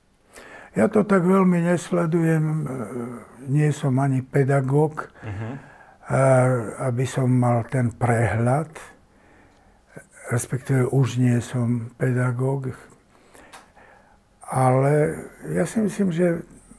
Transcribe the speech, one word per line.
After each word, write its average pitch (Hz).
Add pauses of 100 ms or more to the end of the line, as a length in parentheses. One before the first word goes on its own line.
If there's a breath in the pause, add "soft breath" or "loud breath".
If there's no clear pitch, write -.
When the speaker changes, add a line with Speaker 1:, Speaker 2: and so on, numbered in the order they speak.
(760 loud breath)
Speaker 1:
Ja 208
to 214
tak 196
veľmi 185
nesledujem, 165
e, 156 (840)
nie 147
som 131
ani 135
pedagóg, 143 (140)
Speaker 2:
Mhm. 110 (640 loud breath)
Speaker 1:
a, 131 (720)
aby 123
som 127
mal 123
ten 123
prehľad, 117 (1600 soft breath)
respektíve 127
už 123
nie 123
som 120
pedagóg, 127 (1800 loud breath)
ale 139 (400)
ja 180
si 226
myslím, 196
že 170 (360)